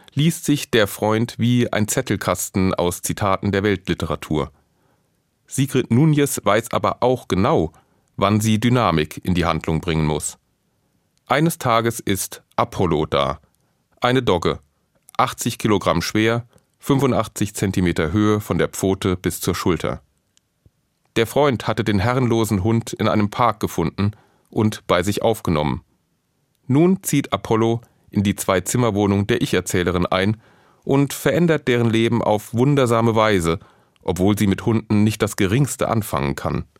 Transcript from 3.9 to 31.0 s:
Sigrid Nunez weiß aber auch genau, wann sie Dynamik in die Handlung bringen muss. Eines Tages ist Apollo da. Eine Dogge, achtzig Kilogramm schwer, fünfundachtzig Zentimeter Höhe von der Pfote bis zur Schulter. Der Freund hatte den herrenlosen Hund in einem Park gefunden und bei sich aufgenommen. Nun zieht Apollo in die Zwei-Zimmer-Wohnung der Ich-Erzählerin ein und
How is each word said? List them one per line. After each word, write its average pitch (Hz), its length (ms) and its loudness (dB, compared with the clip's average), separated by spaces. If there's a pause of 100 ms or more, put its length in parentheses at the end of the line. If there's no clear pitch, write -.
Sigrid - 440 -2
Nunez 143 520 2
weiß 104 300 0
aber 101 260 -2
auch 127 300 -2
genau, 95 420 0 (460)
wann 101 240 2
sie 107 180 2
Dynamik 107 640 0
in 92 100 0
die 85 120 0
Handlung 80 340 -2
bringen 80 260 -2
muss. 76 320 -4 (880)
Eines 156 320 0
Tages 117 440 0
ist - 420 -6 (140)
Apollo 82 500 0
da. 69 320 -2 (600)
Eine 123 200 2
Dogge, 87 380 0 (580)
achtzig - 400 -2
Kilogramm 90 440 0
schwer, 113 440 0 (340)
fünfundachtzig 127 760 -2
Zentimeter 87 560 0
Höhe 107 300 2
von 92 160 -4
der 78 100 0
Pfote 95 480 -2
bis 90 240 -4
zur - 160 -2
Schulter. - 460 -4 (1120)
Der 113 100 2
Freund 139 400 0
hatte 110 200 -2
den 104 140 2
herrenlosen 113 640 0
Hund 113 280 0
in - 160 -2
einem 104 220 2
Park 117 320 0
gefunden 95 500 -2 (380)
und - 360 -2
bei 90 160 2
sich 98 200 -4
aufgenommen. 76 600 0 (840)
Nun 175 360 4
zieht - 280 -2
Apollo 113 500 0 (300)
in 104 120 0
die 98 120 0
Zwei-Zimmer-Wohnung 101 880 0
der - 160 0
Ich-Erzählerin 90 640 0
ein 98 320 0 (460)
und 139 300 0